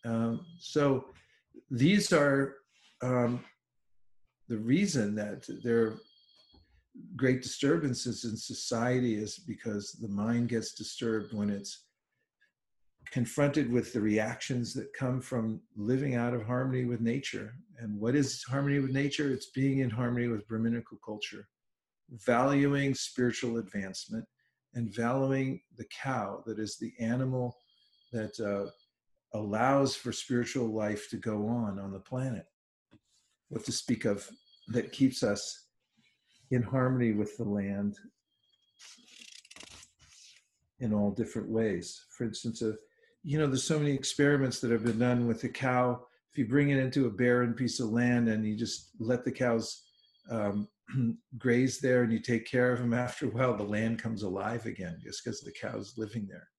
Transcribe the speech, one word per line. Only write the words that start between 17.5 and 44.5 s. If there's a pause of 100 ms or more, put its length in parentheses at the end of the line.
And
what
is
harmony
with
nature?
It's
being
in
harmony
with
Brahminical
culture, (640)
valuing
spiritual
advancement (500)
and
valuing (160)
the
cow
that
is
the
animal (540)
that,
uh, (680)
allows
for
spiritual
life
to
go
on,
on
the
planet. (1040)
What
to
speak
of (400)
that
keeps
us (840)
in
harmony
with
the
land (2750)
in
all
different
ways.
For
instance,
uh, (500)
you
know,
there's
so
many
experiments